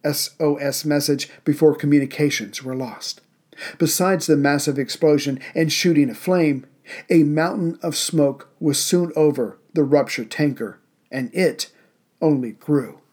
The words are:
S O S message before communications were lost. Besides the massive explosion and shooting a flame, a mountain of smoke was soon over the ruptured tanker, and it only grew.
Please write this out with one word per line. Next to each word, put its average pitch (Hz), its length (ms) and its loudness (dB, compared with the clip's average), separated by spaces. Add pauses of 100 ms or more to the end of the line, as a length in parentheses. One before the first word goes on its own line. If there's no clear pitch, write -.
S 147 360 -4
O 147 160 2
S 143 280 -6
message 147 460 0 (140)
before 151 320 4
communications 143 880 0
were 131 120 -8
lost. 127 460 -10 (560)
Besides 180 480 0
the 156 120 4
massive 143 420 0
explosion 147 600 0 (140)
and 160 180 0
shooting 147 380 2
a 113 60 -10
flame, 156 500 0 (420)
a 165 160 6
mountain 165 600 0
of 170 120 -4
smoke 143 540 -2 (100)
was 147 240 -2
soon 175 320 0
over 143 440 0 (140)
the 156 100 2
ruptured 135 480 0
tanker, 131 480 -4 (320)
and 127 240 -6
it 180 340 0 (520)
only 131 300 0
grew. 131 480 -4 (140)